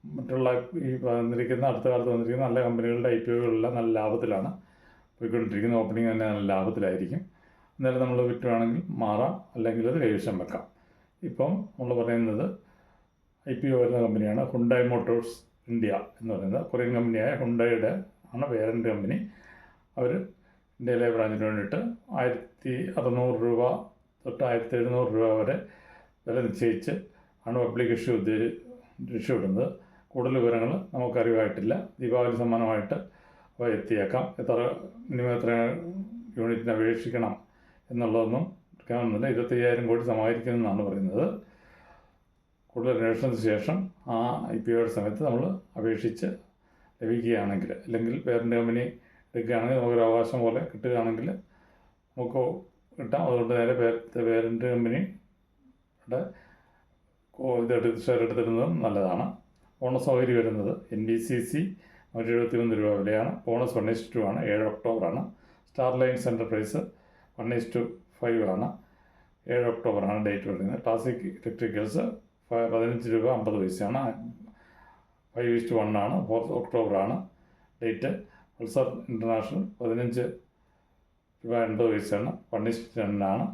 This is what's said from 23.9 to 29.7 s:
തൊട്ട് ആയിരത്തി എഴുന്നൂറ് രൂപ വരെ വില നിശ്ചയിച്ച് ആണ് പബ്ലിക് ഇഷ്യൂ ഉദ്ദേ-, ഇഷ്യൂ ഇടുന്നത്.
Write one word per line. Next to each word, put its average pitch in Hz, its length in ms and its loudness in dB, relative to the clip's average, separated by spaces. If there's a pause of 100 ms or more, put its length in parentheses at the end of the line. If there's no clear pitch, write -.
തൊട്ട് - 240 -4
ആയിരത്തി 117 300 0
എഴുന്നൂറ് 120 360 2
രൂപ 113 120 4 (120)
വരെ 131 160 2 (680)
വില 120 220 0
നിശ്ചയിച്ച് 113 460 0 (520)
ആണ് 117 200 -2
പബ്ലിക് 117 320 0
ഇഷ്യൂ 123 220 0
ഉദ്ദേ-, 110 340 0 (680)
ഇഷ്യൂ 131 200 0
ഇടുന്നത്. 95 280 0 (460)